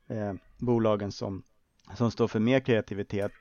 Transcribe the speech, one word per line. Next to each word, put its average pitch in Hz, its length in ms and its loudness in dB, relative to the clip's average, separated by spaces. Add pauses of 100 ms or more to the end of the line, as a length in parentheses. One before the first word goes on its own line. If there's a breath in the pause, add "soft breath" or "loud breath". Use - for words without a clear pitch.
eh, 104 240 -4 (260)
bolagen 110 540 2
som, 98 300 -8 (520)
som 117 160 2
står 113 180 0
för - 120 -2
mer 127 200 4
kreativitet, 104 800 -2